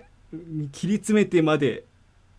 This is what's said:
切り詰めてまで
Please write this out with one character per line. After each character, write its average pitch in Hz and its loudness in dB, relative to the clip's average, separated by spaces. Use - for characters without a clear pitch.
切 170 -6
り 208 2
詰 214 0
め 202 4
て 185 2
ま 156 4
で 135 -2